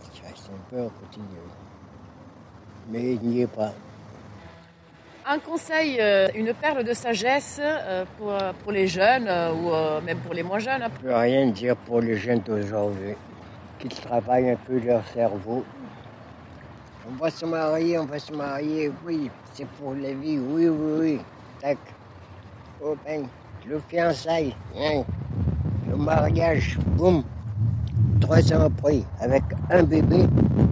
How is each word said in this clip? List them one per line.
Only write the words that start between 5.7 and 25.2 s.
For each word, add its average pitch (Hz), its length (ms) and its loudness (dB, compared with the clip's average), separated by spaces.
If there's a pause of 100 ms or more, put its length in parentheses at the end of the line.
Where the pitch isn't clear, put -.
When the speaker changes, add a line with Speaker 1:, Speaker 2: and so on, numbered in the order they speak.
Speaker 2:
euh, 196 340 6
une 220 200 0
perle 277 320 0
de 240 80 -2
sagesse, 240 680 0
euh, 185 440 -2 (120)
pour, 208 140 -6
euh, 196 220 -2 (100)
pour 208 80 -6
les 190 160 2
jeunes, 214 400 4
euh, 170 260 0
ou, 170 180 -2
euh, 156 300 0
même 165 180 -4
pour 170 140 -8
les 170 100 -4
moins 190 160 -2
jeunes, 254 220 -2
hein. 233 140 -4
Speaker 1:
Je 131 120 -10
peux 127 60 2
rien 123 360 4
dire 117 260 0
pour 117 240 -2
les 113 160 2
jeunes 113 240 0
d'aujourd'hui. 104 760 -2 (640)
Qu'ils 123 100 -10
travaillent 123 640 0
un 117 140 2
peu 127 140 -2
leur 120 220 2 (120)
cerveau. 113 520 -2 (1400)
On - 120 -12
va 160 80 0
se 160 160 -6
marier, 165 540 0
on 156 60 -2
va 147 140 -8
se - 120 -12
marier, 147 600 -4 (120)
oui, 160 240 -4 (240)
c'est 139 140 -12
pour 135 260 -10
la 139 200 -6
vie, 147 260 -4
oui, 156 300 2
oui, 156 300 0
oui. 156 200 0 (400)
Tac. 139 180 -2 (1040)
Oh, 147 140 -4 (100)
ben, 151 200 -6 (420)
le 147 220 -6
fiançailles, 165 680 0 (220)
hein. 143 260 0 (840)